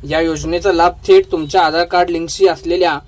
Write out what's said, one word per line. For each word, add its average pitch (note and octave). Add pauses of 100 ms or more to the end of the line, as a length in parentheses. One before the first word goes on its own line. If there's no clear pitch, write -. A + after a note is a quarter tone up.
या D3+
योजनेचा E3
लाभ E3+ (140)
थेट F#3+
तुमच्या E3+
आधार E3
कार्ड F3
लिंकशी E3+
असलेल्या E3